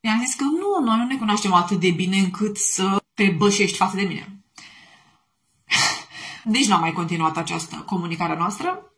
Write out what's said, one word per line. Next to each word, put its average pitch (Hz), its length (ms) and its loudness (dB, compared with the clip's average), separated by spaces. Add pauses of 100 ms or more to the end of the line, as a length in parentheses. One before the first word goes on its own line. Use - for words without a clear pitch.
I-am 226 240 2
zis 262 100 -4
că 277 100 -4
nu, 349 400 0
noi 226 140 2
nu 240 60 2
ne 262 120 -2
cunoaștem 214 360 0
atât 180 280 2
de 180 100 4
bine 185 280 0
încât 202 380 0
să 196 460 0 (120)
te 196 240 2
bășești 202 380 2
față 190 200 0
de 190 60 0
mine. 190 420 -8 (1200)
<laughs> - 920 -4
Deci 262 120 4
n-am 196 140 4
mai 165 120 0
continuat 165 440 0
această 165 400 -6
comunicare 170 560 -4
a 156 60 -4
noastră. 302 440 -4 (160)